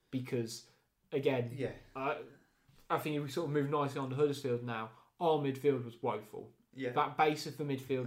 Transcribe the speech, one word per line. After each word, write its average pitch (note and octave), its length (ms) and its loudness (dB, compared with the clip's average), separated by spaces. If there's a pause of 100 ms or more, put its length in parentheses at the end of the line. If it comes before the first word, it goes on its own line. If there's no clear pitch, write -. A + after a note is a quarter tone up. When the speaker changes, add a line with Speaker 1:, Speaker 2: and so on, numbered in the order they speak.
(100)
Speaker 1:
Because, B2 560 -4 (460)
again, C3 420 2
Speaker 2:
Yeah. C3 180 -4 (220)
Speaker 1:
I, C3+ 280 -4 (640)
I D#3+ 100 2
think D3+ 180 -2
if D3 60 0
we C#3+ 60 -6
sort D#3+ 200 -2
of C#3 40 -2
move C#3+ 160 2
nicely C#3+ 320 0
on C3 100 -4
to C3 60 -4
Huddersfield C#3 480 2
now, A2+ 260 -6 (300)
our D#3+ 180 4
midfield C3+ 460 2
was A#2 180 -12
woeful. - 520 -4 (200)
Speaker 2:
Yeah. B2+ 180 -4
Speaker 1:
That C#3+ 260 0
base D3+ 280 4
of D3 120 -8
the D3+ 60 -2
midfield C3 420 0